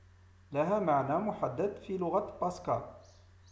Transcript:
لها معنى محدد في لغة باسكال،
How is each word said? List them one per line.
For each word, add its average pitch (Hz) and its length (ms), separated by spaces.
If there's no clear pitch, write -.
لها 165 260
معنى 147 400
محدد 185 580
في 190 220
لغة 180 420
باسكال، 165 420